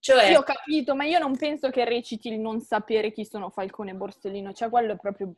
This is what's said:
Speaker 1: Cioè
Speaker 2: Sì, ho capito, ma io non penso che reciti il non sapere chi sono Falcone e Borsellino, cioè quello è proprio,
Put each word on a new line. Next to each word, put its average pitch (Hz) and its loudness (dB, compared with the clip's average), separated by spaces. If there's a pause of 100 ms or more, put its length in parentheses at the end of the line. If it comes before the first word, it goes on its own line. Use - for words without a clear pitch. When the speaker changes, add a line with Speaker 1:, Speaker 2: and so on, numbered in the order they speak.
Speaker 1:
Cioè 247 6
Speaker 2:
Sì, 185 8
ho 285 10
capito, 285 -2
ma 269 -2
io 330 2
non 277 0
penso 294 -2
che 254 0
reciti 233 -4
il 220 -6
non 220 -4
sapere 214 -2
chi 214 -10
sono 196 -10
Falcone 196 -8
e 185 -12
Borsellino, 196 -10
cioè 226 -6
quello 226 2
è - -10
proprio, 196 -8